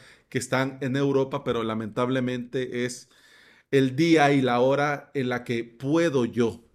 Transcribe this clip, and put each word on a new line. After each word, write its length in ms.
que 80
están 440
en 140
Europa, 480
pero 200
lamentablemente 1200
es 240
el 280
día 340
y 100
la 200
hora 520
en 140
la 160
que 220
puedo 580
yo 400